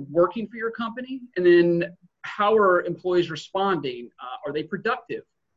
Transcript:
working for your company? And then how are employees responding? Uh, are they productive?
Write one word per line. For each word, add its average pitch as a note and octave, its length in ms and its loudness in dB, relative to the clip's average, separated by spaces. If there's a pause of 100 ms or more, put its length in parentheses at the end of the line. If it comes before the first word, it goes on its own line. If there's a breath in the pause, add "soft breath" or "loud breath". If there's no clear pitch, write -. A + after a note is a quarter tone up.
working F3+ 380 2
for A#3 80 -20
your A3+ 160 -6
company? A#3+ 500 -10 (140)
And F3+ 100 0
then F3 500 6 (280)
how G#3+ 340 0
are F3+ 240 4
employees E3+ 480 -2
responding? D3 800 -4 (100)
Uh, B2+ 180 -12 (100)
are C#3+ 60 -6
they D#3 100 -4
productive? G3+ 600 -6 (340)